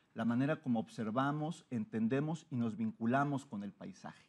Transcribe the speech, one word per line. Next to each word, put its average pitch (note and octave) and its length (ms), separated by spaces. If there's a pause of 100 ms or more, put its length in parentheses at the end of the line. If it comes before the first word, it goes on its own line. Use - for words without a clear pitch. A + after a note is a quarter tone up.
(160)
la A2+ 100
manera C3+ 340
como A#2+ 200
observamos, C#3 880
entendemos B2 800
y C3 60
nos A#2 200
vinculamos B2+ 720
con G2+ 180
el G2 100
paisaje. - 560